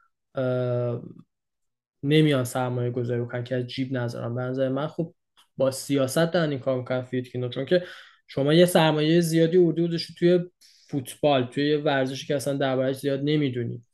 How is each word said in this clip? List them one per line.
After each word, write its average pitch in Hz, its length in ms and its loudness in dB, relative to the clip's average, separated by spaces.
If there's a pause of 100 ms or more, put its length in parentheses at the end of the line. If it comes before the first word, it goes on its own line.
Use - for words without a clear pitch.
(360)
اه، 123 680 -2 (1000)
نمیان 147 400 4
سرمایه 123 480 -2
گذاری 120 300 -2
بکنن 120 220 -6
که 127 120 -6
از 123 120 -4
جیب 135 260 -6
نذارن. 120 420 -4
به 123 60 -4
نظر 131 280 -2
من 135 180 -4
خب 160 260 -8 (440)
با 135 140 2
سیاست 135 460 -2 (140)
دارن 165 180 0
این 139 100 -4
کار 131 180 -2
می‌کنن 127 240 -4
فیتکینو، 127 480 -6
چون 135 160 -8
که 180 180 2 (440)
شما 143 260 0
یه 175 120 8
سرمایهٔ 160 560 4
زیادی 165 360 2
اردو 170 300 4
گذاشتی 170 320 -6
توی 175 200 4 (500)
فوتبال، 139 580 0
توی 143 220 -2
یه 151 80 2
ورزشی 139 500 -2
که 151 80 -2
اصلاً 139 180 -2
درباره‌اش 135 420 -2
زیاد 139 280 -4
نمی‌دونی 123 600 -2 (100)